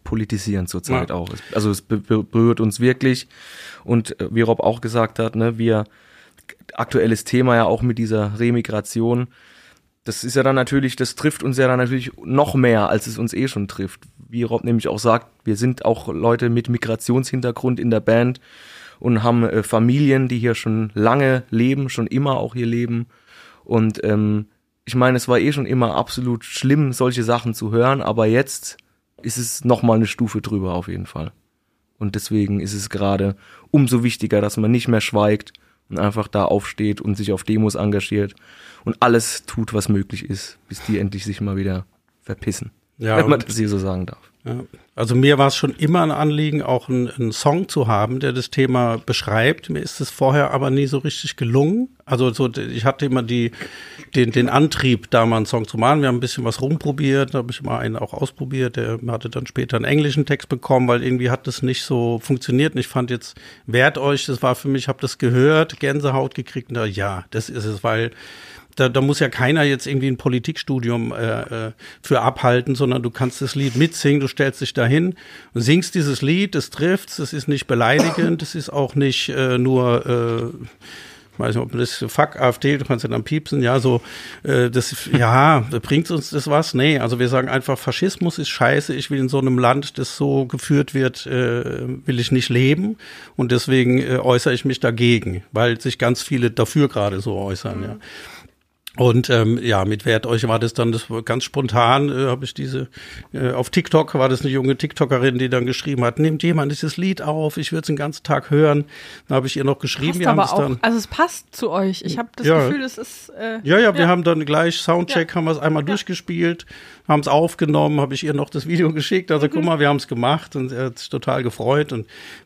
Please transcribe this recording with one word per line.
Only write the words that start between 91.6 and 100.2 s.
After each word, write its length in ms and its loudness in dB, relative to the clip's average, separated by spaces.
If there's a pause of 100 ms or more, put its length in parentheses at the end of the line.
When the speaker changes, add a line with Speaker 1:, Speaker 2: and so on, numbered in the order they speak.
Speaker 2:
will 140 0
ich 120 -2
nicht 180 2
leben 480 2 (380)
und 160 -2
deswegen, 480 4
äh, 200 -2
äußere 340 2
ich 100 -4
mich 160 -2
dagegen, 720 2
weil 300 2
sich 160 -4
ganz 240 0
viele 300 0
dafür 360 2
gerade 320 -2
so 180 -4
äußern, 420 -6
Speaker 3:
Mhm. 40 -6
Speaker 2:
ja. 140 -10 (1000)
Und, 320 4
ähm, 320 4
ja, 240 0
mit 200 -4
Wehrt 200 2